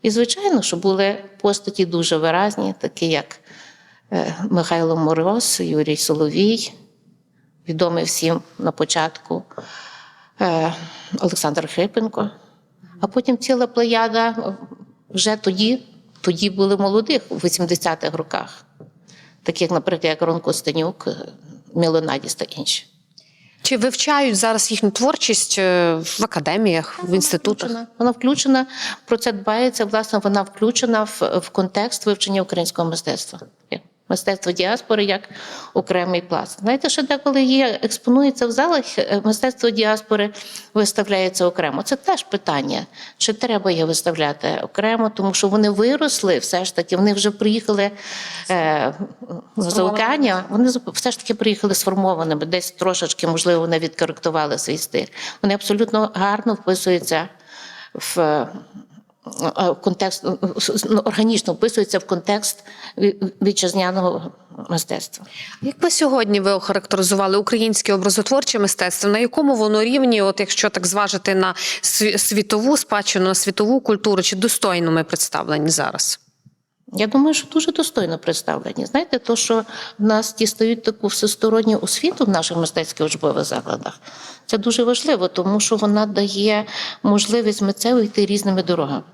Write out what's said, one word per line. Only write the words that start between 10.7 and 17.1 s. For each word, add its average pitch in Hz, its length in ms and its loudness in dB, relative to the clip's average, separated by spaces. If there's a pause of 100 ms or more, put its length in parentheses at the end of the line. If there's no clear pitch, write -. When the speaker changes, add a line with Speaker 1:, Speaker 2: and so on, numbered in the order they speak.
Speaker 1:
Олександр 156 540 -2
Хрипенко. 208 560 -2 (720)
А 202 60 -2
потім 247 300 0
ціла 247 300 0
плеяда, 226 600 2
е, 220 280 -6 (520)
вже 214 260 0
тоді, 214 460 0 (400)
тоді 180 280 0
були 196 280 2
молодих, 214 520 2